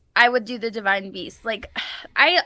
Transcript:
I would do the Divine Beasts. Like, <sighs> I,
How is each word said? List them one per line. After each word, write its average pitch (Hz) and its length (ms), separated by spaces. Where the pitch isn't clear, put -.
I 240 140
would 247 160
do 240 120
the 226 120
Divine 196 420
Beasts. 190 320
Like, - 280
<sighs> - 220
I, 320 300